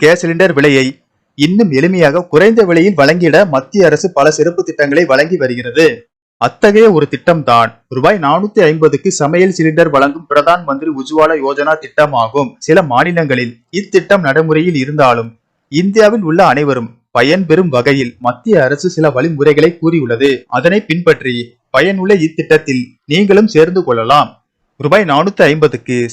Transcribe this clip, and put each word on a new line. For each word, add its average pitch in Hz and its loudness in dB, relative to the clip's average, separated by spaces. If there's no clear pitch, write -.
கேஸ் 165 2
சிலிண்டர் 170 0
விலையை 139 2
இன்னும் 185 0
எளிமையாக 170 2
குறைந்த 214 2
விலையில் 175 2
வழங்கிட 156 2
மத்திய 170 0
அரசு 147 0
பல 143 2
சிறப்பு 170 -2
திட்டங்களை 151 -2
வழங்கி 151 0
வருகிறது. 123 -2
அத்தகைய 208 2
ஒரு 151 0
திட்டம்தான் 127 0
ரூபாய் 151 0
நானூத்தி 190 -2
ஐம்பதுக்கு 156 0
சமையல் 175 0
சிலிண்டர் 160 0
வழங்கும் 143 -2
பிரதான் 165 0
மந்திரி 143 -6
உஜ்வாலா 156 0
யோஜனா 143 -2
திட்டமாகும். 135 -2
சில 160 2
மாநிலங்களில் 135 -2
இத்திட்டம் 185 0
நடைமுறையில் 156 0
இருந்தாலும் 127 0
இந்தியாவில் 202 2
உள்ள 170 2
அனைவரும் 127 -2
பயன்பெறும் 160 0
வகையில் 131 0
மத்திய 156 0
அரசு 143 -4
சில 156 0
வழிமுறைகளை 151 0
கூறியுள்ளது. 139 0
அதனை 175 0
பின்பற்றி 160 -2
பயனுள்ள 190 0
இத்திட்டத்தில் 147 -2
நீங்களும் 202 2
சேர்ந்து 175 2
கொள்ளலாம். 123 0
ரூபாய் 165 0
நானூத்தி 180 0
ஐம்பதுக்கு 139 -2